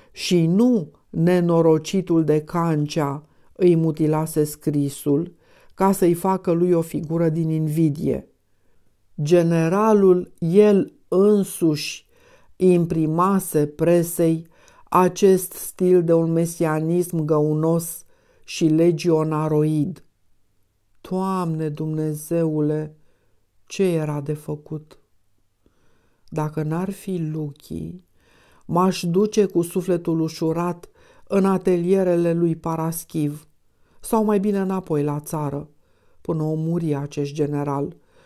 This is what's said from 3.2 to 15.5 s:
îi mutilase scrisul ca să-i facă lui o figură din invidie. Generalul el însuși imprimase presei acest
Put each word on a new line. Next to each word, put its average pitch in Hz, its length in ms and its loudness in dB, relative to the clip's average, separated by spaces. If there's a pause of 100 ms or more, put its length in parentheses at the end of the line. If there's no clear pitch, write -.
îi 175 240 4
mutilase 156 680 0
scrisul 147 920 -2 (380)
ca 196 180 2
să-i 175 220 2
facă 190 360 -2
lui 175 220 2
o 170 80 2
figură 165 480 -2
din 160 220 -2
invidie. 156 800 -2 (920)
Generalul 175 1160 4
el 196 540 4 (160)
însuși 190 960 0 (500)
imprimase 170 1120 2
presei 165 800 0 (440)
acest 185 600 2